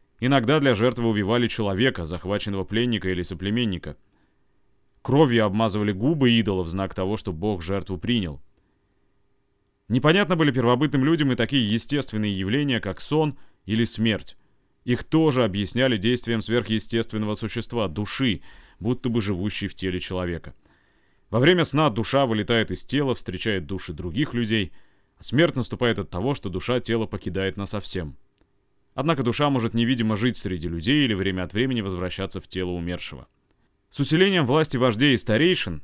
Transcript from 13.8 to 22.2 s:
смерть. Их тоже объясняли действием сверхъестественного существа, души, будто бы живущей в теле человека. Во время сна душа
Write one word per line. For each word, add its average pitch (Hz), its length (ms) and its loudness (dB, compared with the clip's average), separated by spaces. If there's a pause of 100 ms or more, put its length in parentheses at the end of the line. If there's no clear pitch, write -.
смерть. 107 540 -2 (460)
Их 123 200 0
тоже 143 400 2
объясняли 107 540 0
действием 117 420 0
сверхъестественного 107 960 -2
существа, 110 540 -4
души, 101 520 -2 (400)
будто 120 300 -2
бы 117 100 0
живущей 101 480 -4
в - 60 -12
теле 90 260 -4
человека. 87 540 -6 (760)
Во 113 120 0
время 165 240 6
сна 147 260 2
душа 113 340 0